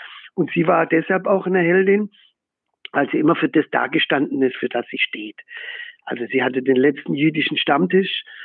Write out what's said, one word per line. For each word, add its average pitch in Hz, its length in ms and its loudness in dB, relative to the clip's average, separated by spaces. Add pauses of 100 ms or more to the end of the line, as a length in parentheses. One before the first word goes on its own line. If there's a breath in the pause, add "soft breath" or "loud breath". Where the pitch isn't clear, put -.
(340 loud breath)
Und 175 180 -2
sie 170 140 0
war 165 220 2
deshalb 185 400 0
auch 190 180 2
eine 185 140 2
Heldin, 190 500 4 (840 soft breath)
weil 139 200 0
sie 143 80 0
immer 151 160 4
für - 140 0
das 151 220 2
dagestanden 135 720 -2
ist, 131 160 0
für 123 100 -4
das 120 220 -6
sie - 100 -8
steht. - 400 -8 (680 loud breath)
Also 120 260 -6
sie 127 120 2
hatte 127 180 -2
den 131 140 2
letzten 139 380 2
jüdischen 151 440 0
Stammtisch 180 640 0 (220 loud breath)